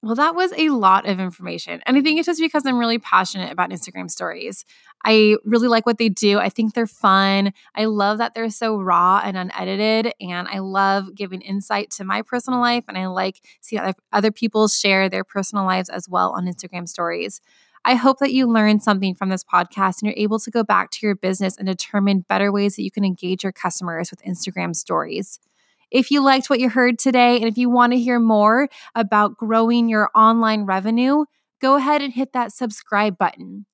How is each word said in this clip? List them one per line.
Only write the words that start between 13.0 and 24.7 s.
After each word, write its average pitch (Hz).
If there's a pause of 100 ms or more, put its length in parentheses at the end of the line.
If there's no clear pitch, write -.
like 190 (160)
seeing 208
other, 190 (180)
other 208
people 214
share 190
their 190
personal 196
lives 185
as 185
well 180
on 180
Instagram 175
stories. 170 (460)
I 247
hope 254
that 277
you 262
learned 214
something 196
from 190
this 185
podcast 185
and 208
you're 208
able 214
to -
go 226
back 190
to -
your 202
business 190
and 196
determine 196
better 196
ways 202
that 208
you 196
can 202
engage 185
your 196
customers 170
with -
Instagram 175